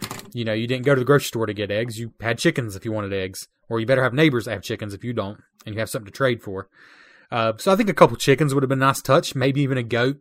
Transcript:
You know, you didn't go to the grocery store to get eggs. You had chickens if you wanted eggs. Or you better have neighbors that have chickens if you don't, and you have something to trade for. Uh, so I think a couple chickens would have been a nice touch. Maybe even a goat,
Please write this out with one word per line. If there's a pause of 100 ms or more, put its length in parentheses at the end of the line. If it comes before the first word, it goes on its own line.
(320)
You
know,
you
didn't
go
to
the
grocery
store
to
get
eggs.
You
had
chickens
if
you
wanted
eggs. (180)
Or
you
better
have
neighbors
that
have
chickens
if
you
don't, (240)
and
you
have
something
to
trade
for. (600)
Uh,
so
I
think
a
couple
chickens
would
have
been
a
nice
touch.
Maybe
even
a
goat,